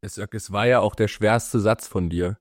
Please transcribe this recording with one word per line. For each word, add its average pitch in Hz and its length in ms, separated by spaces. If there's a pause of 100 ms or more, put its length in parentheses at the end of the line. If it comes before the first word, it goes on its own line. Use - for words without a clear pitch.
Ich 101 120
sag, 101 200
es 101 180
war 101 140
ja 123 140
auch 104 160
der 107 120
schwerste 110 520
Satz 107 280
von 90 220
dir 87 320